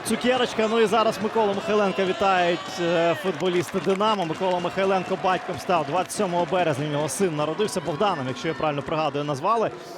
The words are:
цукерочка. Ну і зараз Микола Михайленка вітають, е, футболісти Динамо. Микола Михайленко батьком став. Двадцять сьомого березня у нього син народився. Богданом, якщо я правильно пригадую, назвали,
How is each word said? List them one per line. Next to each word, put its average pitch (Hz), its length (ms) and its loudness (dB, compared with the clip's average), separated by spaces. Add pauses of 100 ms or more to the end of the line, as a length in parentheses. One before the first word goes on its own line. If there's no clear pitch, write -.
цукерочка. 233 640 0
Ну 233 100 2
і 220 60 6
зараз 220 360 2
Микола 208 320 0
Михайленка 196 500 0
вітають, 180 760 0
е, 170 340 2
футболісти 180 680 -2
Динамо. 196 440 0
Микола 180 360 0
Михайленко 190 640 0
батьком 180 340 0
став. 165 280 0
Двадцять 170 260 -2
сьомого 175 380 0
березня 160 360 2
у 151 60 -4
нього 147 160 0
син 175 280 0
народився. 160 440 -2
Богданом, 156 480 0
якщо 131 200 -4
я 156 60 -2
правильно 147 280 -2
пригадую, 147 420 -2
назвали, 170 460 0 (280)